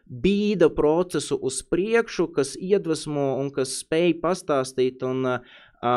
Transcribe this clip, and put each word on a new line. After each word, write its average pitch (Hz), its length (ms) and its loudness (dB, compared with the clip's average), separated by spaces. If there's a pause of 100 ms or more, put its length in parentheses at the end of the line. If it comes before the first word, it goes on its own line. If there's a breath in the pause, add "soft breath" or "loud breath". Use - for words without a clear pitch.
bīda 185 640 2
procesu 160 640 0
uz - 240 -4
priekšu, 214 680 0
kas 135 260 -2
iedvesmo 156 800 -2
un 139 160 -4
kas 131 280 -4
spēj 165 420 0
pastāstīt 131 840 0
un, 131 240 0
ā, 127 100 0 (440 soft breath)
ā, 120 160 0